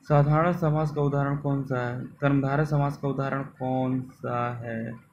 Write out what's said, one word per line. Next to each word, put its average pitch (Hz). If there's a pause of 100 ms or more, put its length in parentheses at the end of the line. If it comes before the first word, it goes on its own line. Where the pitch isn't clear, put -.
साधारण 151
समास 156
का 151
उदाहरण 143
कौन 139
सा 127
है? 123
कर्मधारय 139
समास 143
का 143
उदाहरण 135
कौन 131
सा 120
है? 117 (200)